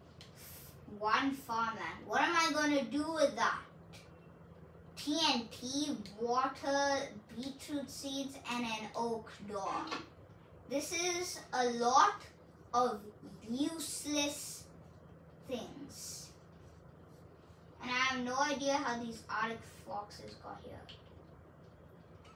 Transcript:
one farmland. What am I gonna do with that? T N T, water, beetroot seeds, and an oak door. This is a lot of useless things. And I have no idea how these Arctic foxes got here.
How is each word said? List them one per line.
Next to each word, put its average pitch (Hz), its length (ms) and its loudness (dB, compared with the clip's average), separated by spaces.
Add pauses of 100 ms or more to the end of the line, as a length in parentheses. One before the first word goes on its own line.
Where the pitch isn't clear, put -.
(960)
one 226 340 6
farmland. 226 720 -2
What - 160 4
am 320 140 6
I 320 180 6
gonna 294 320 4
do 294 280 -2
with 294 220 6
that? - 240 2 (1400)
T 311 240 0 (140)
N 233 180 0
T, 269 460 -2 (220)
water, 277 920 2 (260)
beetroot 269 540 -6
seeds, 269 480 -6 (140)
and 240 120 0
an 220 320 -2
oak 233 360 -2 (180)
door. 202 360 -2 (840)
This 285 240 0
is 349 480 0 (120)
a 254 180 4
lot 247 500 6 (520)
of 233 280 4 (480)
useless 294 1120 -2 (840)
things. - 840 -8 (1500)
And 247 100 -4
I 247 40 2
have 254 280 4
no 247 140 0
idea 277 380 4
how 247 280 2
these 226 260 -8
Arctic 226 300 -2 (260)
foxes 208 580 -10
got - 200 -12
here. - 160 -12 (1600)